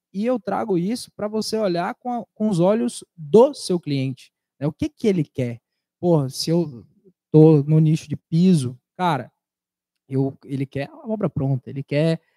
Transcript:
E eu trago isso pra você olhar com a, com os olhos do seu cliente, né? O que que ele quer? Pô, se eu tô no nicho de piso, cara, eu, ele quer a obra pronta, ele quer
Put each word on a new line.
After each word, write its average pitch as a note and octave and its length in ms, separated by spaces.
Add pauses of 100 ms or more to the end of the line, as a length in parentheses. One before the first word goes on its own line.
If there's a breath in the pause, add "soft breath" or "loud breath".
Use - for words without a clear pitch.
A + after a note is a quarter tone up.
(120)
E G3 140
eu B3 120
trago G3 400
isso G3+ 380
pra G3+ 100
você G#3+ 320
olhar F#3+ 360
com B3 180
a, A#3+ 120 (100)
com G#3+ 140
os F3 120
olhos A3+ 440 (120)
do G#3 380
seu F3 260
cliente, C3+ 500 (320)
né? C#3+ 60
O D3+ 40
que - 160
que - 200
ele F3+ 160
quer? A#2+ 360 (380)
Pô, D#3+ 300
se - 220
eu D3+ 360 (460)
tô D#3 320
no D#3 160
nicho D#3 280
de C#3+ 60
piso, D#3+ 640 (180)
cara, D#3 360 (760)
eu, C3+ 360
ele C#3 200
quer C3+ 240
a D4+ 200
obra G#3 200
pronta, C3+ 400
ele C3+ 140
quer D#3+ 380 (160)